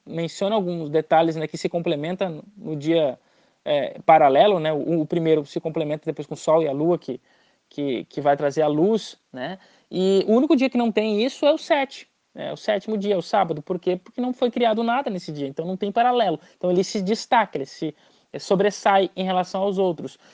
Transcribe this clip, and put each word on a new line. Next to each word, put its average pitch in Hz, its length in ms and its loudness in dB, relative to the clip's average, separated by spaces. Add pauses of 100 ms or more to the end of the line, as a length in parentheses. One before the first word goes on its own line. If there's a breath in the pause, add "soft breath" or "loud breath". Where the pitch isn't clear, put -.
menciona 170 480 -4
alguns 175 340 -4
detalhes, 160 480 2
né, 156 100 -4
que 160 120 -12
se 185 100 -4
complementam 170 760 -4 (140)
no 156 200 -8
dia, 147 420 2 (460)
é, 143 420 -2
paralelo, 156 520 6
né? 156 140 -2
O, 156 280 -2
o 151 60 -2
primeiro 160 380 2
se - 160 -10
complementa 151 460 -6
depois 151 200 -6
com - 80 -12
o - 20 -6
sol 160 260 2
e 156 60 0
a 139 40 -2
lua, 160 260 0
que, - 220 -10 (480)
que, 139 360 -6
que - 160 -10
vai 143 140 4
trazer 143 280 0
a 151 40 4
luz, 170 520 0 (140)
né? 147 260 -10 (320 soft breath)
E 190 360 2
o 208 60 2
único 277 240 4
dia 254 140 0
que - 80 -2
não 233 120 0
tem 214 320 0
isso 269 220 -2
é 294 80 6
o 320 60 -2
sete, - 500 -2 (260)
né? 143 160 -10
O 143 60 -8
sétimo 208 400 -4
dia, 202 220 -2
o 165 40 -2
sábado. 170 380 0
Por 180 180 -6
quê? 180 240 -2
Porque - 200 -10
não 254 100 -4
foi 247 180 -2
criado 226 320 0
nada 240 280 -2
nesse 180 200 -8
dia, 147 160 -6
então 151 200 -8
não 185 100 -4
tem 202 160 -6
paralelo. 233 480 2 (160 soft breath)
Então 180 140 -2
ele 180 120 4
se 202 200 -4
destaca, 208 560 0
ele 135 80 -6
se, - 280 -8 (380 soft breath)
é, 151 60 -12
sobressai 196 760 2
em 185 100 -6
relação 185 380 -2
aos 202 140 -2
outros. 175 420 -2 (160 soft breath)